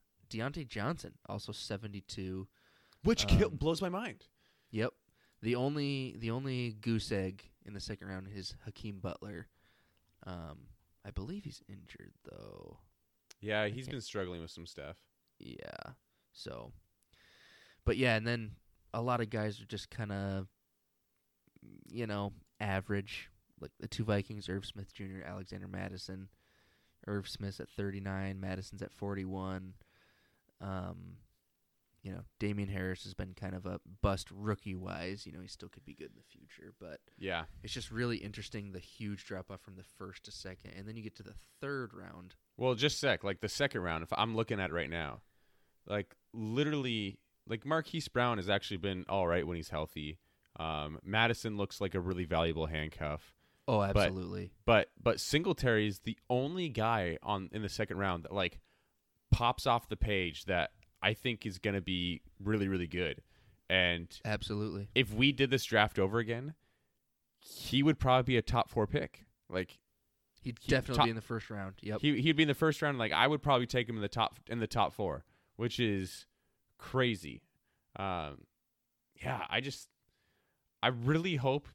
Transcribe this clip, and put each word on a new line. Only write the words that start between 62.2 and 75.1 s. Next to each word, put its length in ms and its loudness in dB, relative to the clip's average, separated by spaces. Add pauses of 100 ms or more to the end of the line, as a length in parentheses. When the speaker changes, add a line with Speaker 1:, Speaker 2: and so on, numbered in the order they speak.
Speaker 2:
really, 300 2
really 180 2
good. 340 -2 (480)
And 380 4 (160)
Speaker 1:
Absolutely. 720 -2
Speaker 2:
if 180 6
we 200 6
did 160 2
this 160 2
draft 340 4
over 200 4
again, 340 -4 (840)
he 440 0
would 160 6
probably 240 8
be 140 4
a 40 6
top 280 2
four 180 2
pick. 380 -4 (240)
Like, 300 -2 (640)
Speaker 1:
He'd 200 -6
Speaker 2:
he 80 -4
Speaker 1:
definitely 280 2
Speaker 2:
top 80 6
Speaker 1:
be 40 4
in 80 0
the 40 -8
first 280 -6
round. 320 -8
Yep. 200 -2
Speaker 2:
he, 200 4
he'd 160 6
be 60 8
in 40 4
the 60 6
first 280 2
round. 160 2
Like, 140 2
I 160 6
would 140 2
probably 240 6
take 240 0
him 80 -2
in 40 -2
the 60 0
top, 400 0
in 120 -2
the 80 2
top 260 4
four, 320 -2 (320)